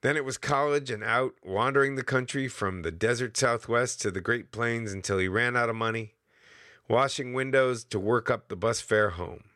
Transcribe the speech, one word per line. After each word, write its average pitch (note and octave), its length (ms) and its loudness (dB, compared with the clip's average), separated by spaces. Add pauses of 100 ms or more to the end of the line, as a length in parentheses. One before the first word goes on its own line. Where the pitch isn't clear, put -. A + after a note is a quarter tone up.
Then C#3+ 140 2
it D3 80 -2
was C3 140 -6
college C#3+ 520 0
and G#2+ 140 -6
out, A#2+ 300 0 (100)
wandering C3+ 500 2
the C3 80 -4
country C3 460 -2
from F#2+ 340 -4
the E2+ 80 -2
desert A2+ 460 -2
Southwest A#2+ 680 0
to G#2 80 0
the F2+ 100 -4
Great A2 300 -2
Plains A#2 420 -2
until G2 260 -2
he F#2+ 100 2
ran A#2+ 280 0
out A#2+ 140 2
of A2+ 60 -4
money, A2+ 380 -4 (720)
washing B2 460 2
windows C3 500 2
to - 160 -2
work A2+ 300 2
up A#2 180 -2
the G2+ 80 -8
bus A2+ 240 0
fare G#2+ 300 4
home. F2 340 -10 (120)